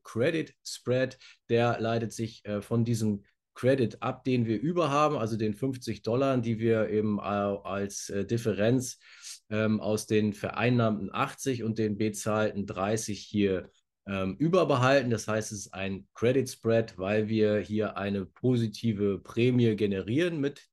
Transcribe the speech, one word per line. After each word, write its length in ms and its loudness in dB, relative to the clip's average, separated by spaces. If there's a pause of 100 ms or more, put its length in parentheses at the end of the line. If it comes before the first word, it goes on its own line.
Credit 500 -2 (100)
Spread, 540 -2 (320)
der 300 4
leitet 340 -2
sich, 320 -8
äh, 160 -4
von 240 0
diesem 380 0 (320)
Credit 480 2
ab, 220 -6
den 200 2
wir 160 0
über 300 0
haben, 240 2
also 220 -2
den 180 0
fünfzig 480 -6
Dollar, 340 2
die 220 -2
wir 300 2
eben, 280 0
äh, 40 -4
als, 880 -4
äh, 160 -4
Differenz, 720 0 (500)
ähm, 300 0
aus 260 -2
den 280 2
vereinnahmten 800 0
achtzig 520 -4
und 160 -4
den 180 0
bezahlten 720 -2
dreißig 540 -2
hier, 500 0 (380)
ähm, 280 -4
überbehalten. 720 4
Das 180 -2
heißt, 240 -2
es 140 -12
ist 80 -20
ein 400 -6
Credit 360 2
Spread, 480 0
weil 300 0
wir 300 2
hier 400 -2
eine 280 -2
positive 920 0
Prämie 560 2
generieren 640 0
mit 340 -4